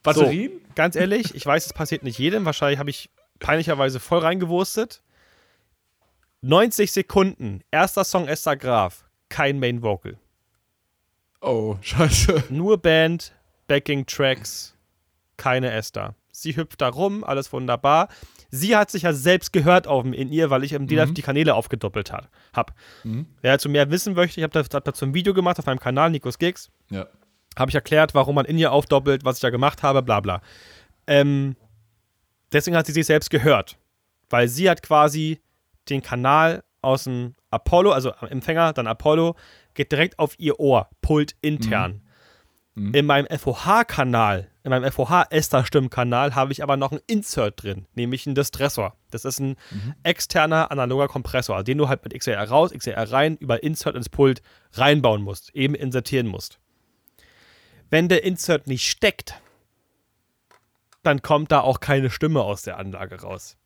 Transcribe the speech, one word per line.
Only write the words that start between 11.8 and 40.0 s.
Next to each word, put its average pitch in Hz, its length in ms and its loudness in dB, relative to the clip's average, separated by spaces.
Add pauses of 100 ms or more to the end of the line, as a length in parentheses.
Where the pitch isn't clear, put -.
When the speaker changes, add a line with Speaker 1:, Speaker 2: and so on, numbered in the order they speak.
Speaker 1:
scheiße. 156 680 2
Speaker 2:
Nur 180 300 2
Band, 160 540 2 (340)
Backing 139 380 0
Tracks, - 680 -4 (600)
keine 127 340 0
Esther. 107 440 -8 (160)
Sie - 240 -10
hüpft 156 260 -8
da 131 80 0
rum, 196 340 -4
alles 135 300 -6
wunderbar. 139 560 0 (400)
Sie 180 260 0
hat 208 160 2
sich 175 120 -6
ja 170 100 2
selbst 170 400 0
gehört 175 340 4
auf 131 160 0
dem 127 100 -4
In-Ear, 147 360 -2
weil 135 140 2
ich 139 100 -8
im 139 140 -4
D-Live 156 220 2
Speaker 1:
Mhm. 160 40 -2
Speaker 2:
die 156 80 -6
Kanäle 143 340 2
aufgedoppelt 104 560 -4
hat, - 180 -12 (240)
hab. - 200 -4 (300)
Speaker 1:
Mhm. 117 240 -8 (140)
Speaker 2:
Wer 131 120 4
dazu 139 160 0
mehr 143 200 2
wissen 180 240 -2
möchte, 175 260 -2
ich 165 40 -2
hab 156 80 -6
da-, 156 120 -2
hab 139 200 -6
dazu - 220 -6
ein 135 80 -4
Video 180 200 0
gemacht 180 260 0
auf 147 60 -12
meinem 131 140 -4
Kanal, 139 320 0
Nikos 135 280 -6
Gigs. - 320 -4 (180)
Speaker 1:
Ja. 95 180 -8 (480)
Speaker 2:
Hab 131 140 -2
ich 143 60 -4
erklärt, 151 400 2
warum 139 200 2
man 139 100 2
In-Ear 160 260 0
aufdoppelt, 139 540 2
was 131 120 -2
ich - 40 -8
da 127 80 0
gemacht 127 340 0
habe, 139 180 2
bla 117 180 0
bla. 95 220 -4 (680)
Ähm, 143 480 2 (960)
deswegen 160 240 0
hat 160 100 2
sie 151 80 -10
sich 160 120 2
selbst 151 240 2
gehört. 131 480 2 (520)
Weil 120 180 4
sie 147 220 2
hat 170 120 2
quasi 156 580 2 (500)
den 139 120 -2
Kanal 151 640 2 (180)
aus 131 220 0
dem 123 320 -6 (160)
Apollo, 180 400 4
also 131 220 0
am - 160 -12
Empfänger, 160 440 0
dann 120 140 -4
Apollo, 160 480 2 (400)
geht - 160 -4
direkt 156 260 0